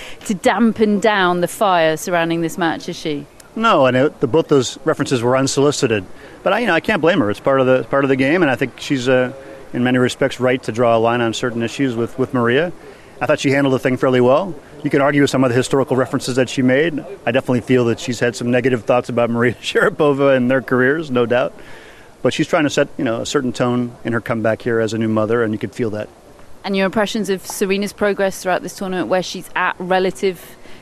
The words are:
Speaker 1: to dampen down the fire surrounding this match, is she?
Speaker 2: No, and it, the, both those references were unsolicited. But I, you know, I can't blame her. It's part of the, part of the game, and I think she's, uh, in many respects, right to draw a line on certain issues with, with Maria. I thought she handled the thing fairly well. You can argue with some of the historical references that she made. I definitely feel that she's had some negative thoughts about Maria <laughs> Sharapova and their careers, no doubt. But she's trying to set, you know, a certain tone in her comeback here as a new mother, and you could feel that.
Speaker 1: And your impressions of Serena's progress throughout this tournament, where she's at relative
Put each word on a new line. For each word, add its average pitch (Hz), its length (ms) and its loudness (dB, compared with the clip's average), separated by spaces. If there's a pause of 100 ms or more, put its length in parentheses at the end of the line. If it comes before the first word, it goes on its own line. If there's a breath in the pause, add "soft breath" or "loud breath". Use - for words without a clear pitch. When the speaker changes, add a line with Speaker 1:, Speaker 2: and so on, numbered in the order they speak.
(260 loud breath)
Speaker 1:
to 220 80 -2
dampen 220 680 2
down 180 420 2
the 175 60 -2
fire 170 500 2
surrounding 165 440 0
this 160 160 -4
match, 165 320 -4
is 170 60 -8
she? 147 320 -8 (280)
Speaker 2:
No, 214 300 4
and 127 100 4
it, 131 260 2
the, 147 60 0
both 160 200 2
those 135 380 2
references 143 360 0
were 123 160 2
unsolicited. 135 640 0 (380 loud breath)
But 185 120 0
I, 214 80 0
you 240 60 -2
know, 175 60 2
I 165 60 2
can't 202 220 -2
blame 151 180 2
her. 104 100 0
It's 101 100 -4
part 135 200 0
of 127 80 2
the, 131 160 4
part 139 220 0
of 135 40 0
the 135 60 4
game, 139 260 2
and 151 80 2
I 127 60 0
think 123 240 -6
she's, 127 280 -4
uh, 127 240 2 (400 loud breath)
in 123 120 -2
many 127 160 2
respects, 127 400 0
right 127 240 0
to - 80 -6
draw 117 260 2
a - 20 4
line 117 220 2
on 113 140 0
certain 120 260 -4
issues 120 340 -4
with, 113 220 -4
with 131 160 -2
Maria. 127 380 2 (500 loud breath)
I 123 60 -4
thought 147 120 2
she 139 120 0
handled 139 240 2
the 120 40 0
thing 131 180 0
fairly 127 220 2
well. 147 360 2 (280 loud breath)
You 147 80 -2
can 143 100 2
argue 143 200 4
with 139 100 4
some 131 120 2
of 131 60 2
the 117 60 0
historical 123 420 0
references 127 380 -2
that 127 120 2
she - 140 -4
made. 139 420 2 (220)
I 123 60 0
definitely 123 300 0
feel 123 240 2
that 113 140 0
she's 120 200 -6
had 120 160 0
some 120 160 -4
negative 123 320 2
thoughts 123 260 0
about 117 200 0
Maria 120 240 2
<laughs> - 80 -12
Sharapova 143 760 2
and 123 140 2
their 131 120 2
careers, 135 480 0
no 123 160 2
doubt. 123 280 0 (680 loud breath)
But 131 120 0
she's 156 140 -2
trying - 160 2
to 143 60 0
set, 143 180 0 (100)
you 160 60 -4
know, 117 180 -2
a 113 40 -6
certain 127 280 -2
tone 120 500 -2
in 117 100 -4
her 117 80 -2
comeback 110 400 -2
here 117 180 0
as 113 140 -2
a 113 40 -4
new 113 100 0
mother, 110 360 0
and 107 100 -2
you 107 60 -6
could 107 140 -8
feel 113 180 -4
that. 104 180 -10 (540)
Speaker 1:
And 196 120 -4
your 196 100 0
impressions 196 440 -2
of 190 160 -4
Serena's 196 480 -4
progress 196 480 -2
throughout 185 220 -2
this 185 120 -12
tournament, 185 320 -6
where 185 160 0
she's - 320 -12
at 175 240 0
relative 185 760 -2 (260 loud breath)